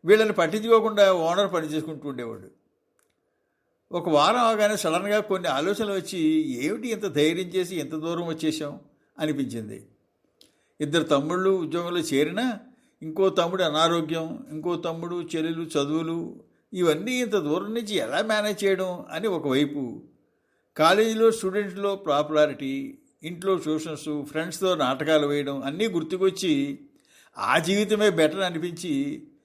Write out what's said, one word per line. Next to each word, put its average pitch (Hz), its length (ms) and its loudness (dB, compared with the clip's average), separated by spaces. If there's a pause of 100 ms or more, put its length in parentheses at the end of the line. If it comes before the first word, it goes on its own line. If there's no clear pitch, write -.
వీళ్ళని 214 280 6
పట్టించుకోకుండా 208 800 4
ఓనర్ 175 400 2
పని 165 140 -2
చేసుకుంటూ 151 420 -6
ఉండేవాడు. 117 420 -10 (1400)
ఒక 170 160 -4
వారం 165 300 6
అవగానే 214 380 2
సడన్గా 190 440 0
కొన్ని 190 280 -2
ఆలోచనలు 196 440 -2
వచ్చి, 190 280 -6 (440)
"ఏమిటి 220 240 -2
ఇంత 208 180 -4
ధైర్యం 165 420 2
చేసి 180 280 -4
ఇంత 147 160 -6
దూరం 165 340 -4
వచ్చేసాం?" 156 540 -4 (380)
అనిపించింది. 117 680 -6 (960)
ఇద్దరు 151 220 4
తమ్ముళ్ళు 170 560 4
ఉద్యోగంలో 170 420 -2
చేరినా 175 580 0 (440)
ఇంకో 160 260 2
తమ్ముడు 180 340 2
అనారోగ్యం, 160 880 0
ఇంకో 156 260 -4
తమ్ముడు 170 600 -6
చెల్లెలు 165 260 -2
చదువులు, 160 840 -4 (280)
ఇవన్నీ 180 400 2
ఇంత 240 240 0
దూరం 185 380 -2
నుంచి 214 200 -6
ఎలా 139 280 -2
మేనేజ్ 214 420 -2
చేయడం 185 460 -2
అని 185 160 -6
ఒకవైపు, 143 760 -2 (760)
కాలేజీలో 220 540 4
స్టూడెంట్స్లో 196 680 -4
పాపులారిటీ, 143 1000 0 (240)
ఇంట్లో 175 320 -2
ట్యూషన్స్, 151 680 -4
ఫ్రెండ్స్తో 175 500 -2
నాటకాలు 147 520 2
వేయడం 139 360 -2
అన్నీ 160 260 -2
గుర్తుకొచ్చి 175 920 0 (600)
ఆ 131 200 2
జీవితమే 202 520 2
బెటర్ 160 300 2
అనిపించి 165 880 -4 (180)